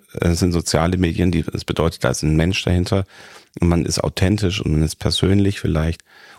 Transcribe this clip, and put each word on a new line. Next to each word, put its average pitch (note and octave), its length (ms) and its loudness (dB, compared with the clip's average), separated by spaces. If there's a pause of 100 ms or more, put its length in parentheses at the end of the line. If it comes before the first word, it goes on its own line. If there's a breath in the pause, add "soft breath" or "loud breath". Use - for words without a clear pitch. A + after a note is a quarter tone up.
(200)
äh, E2+ 140 4
sind F2 180 2
soziale E2+ 460 0
Medien, F2+ 340 2
die, E2 120 0
das - 200 -8
bedeutet, - 400 -2
da B1+ 60 2
ist - 120 -4
ein D#2 140 2
Mensch E2 280 0
dahinter F2+ 420 0 (560 loud breath)
und F2 80 2
man E2+ 160 2
ist - 180 -4
authentisch G2 580 0
und - 120 -2
man D2+ 100 2
ist D#2 140 -4
persönlich G2 640 0
vielleicht D#2+ 400 -2 (380 loud breath)